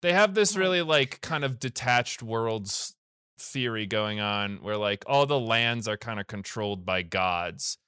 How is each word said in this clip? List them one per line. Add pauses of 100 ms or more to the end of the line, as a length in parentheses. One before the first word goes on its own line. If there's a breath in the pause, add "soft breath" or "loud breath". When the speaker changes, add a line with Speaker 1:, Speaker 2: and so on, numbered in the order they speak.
Speaker 1:
they
have
this
Speaker 2:
Oh.
Speaker 1:
really,
like,
kind
of
detached
worlds (420)
theory
going
on
where,
like,
all
the
lands
are
kinda
controlled
by
gods